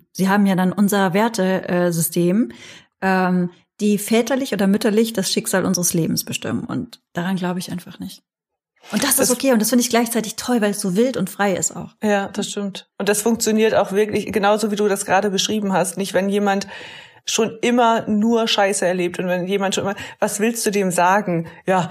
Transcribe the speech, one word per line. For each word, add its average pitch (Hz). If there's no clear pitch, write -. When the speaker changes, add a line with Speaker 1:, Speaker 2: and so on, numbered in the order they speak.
Speaker 1:
sie 190
haben 202
ja 196
dann 185
unser 196
Werte-, 196
äh, 175
System, 175
ähm, 185
die 208
väterlich 233
oder 196
mütterlich 220
das -
Schicksal 185
unseres 180
Lebens 165
bestimmen. -
Und -
daran 175
glaube 180
ich -
einfach 180
nicht. 190
Und 220
das 285
Speaker 2:
Das 262
Speaker 1:
ist 247
okay 269
und 226
das 220
finde 247
ich -
gleichzeitig 226
toll, 247
weil 208
es 202
so 180
wild 240
und 190
frei 202
ist -
auch. -
Speaker 2:
Ja, 202
das 196
stimmt. 202
Und 202
das 208
funktioniert 220
auch 185
wirklich 208
genauso, 208
wie 208
du 208
das 196
gerade 196
beschrieben 196
hast. 180
Nicht, 185
wenn 190
jemand 196
schon -
immer 233
nur 226
Scheiße 202
erlebt 175
und 185
wenn 180
jemand 190
schon 185
immer, 196
was 202
willst 226
du -
dem 190
sagen? 175
Ja, 185